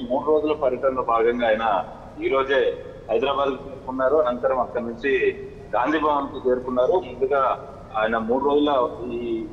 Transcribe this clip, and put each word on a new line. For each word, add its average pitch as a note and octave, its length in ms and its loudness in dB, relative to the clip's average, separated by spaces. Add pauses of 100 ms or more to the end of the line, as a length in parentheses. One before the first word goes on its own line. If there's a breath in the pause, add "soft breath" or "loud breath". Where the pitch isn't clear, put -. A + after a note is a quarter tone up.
(100)
మూడు C#3 160 -2
రోజుల D3+ 260 2
పర్యటనలో C3 500 0
భాగంగా A#2 460 2
ఆయన G#2+ 360 2 (400)
ఈ A#2 40 0
రోజే C3 460 2 (360)
హైదరాబాద్కు C#3 420 4
చేరుకున్నారు. C3 640 0
అనంతరం C3 440 2
అక్కడి A#2 240 -2
నుంచి A#2 480 0 (440)
గాంధీ C#3+ 220 2
భవన్కు C#3+ 520 0
చేరుకున్నారు. B2+ 420 2
ముందుగా C3 760 0 (280)
ఆయన A2 200 0
మూడు A#2 280 0
రోజుల C#3+ 440 2 (240)
ఈ A#2 400 -4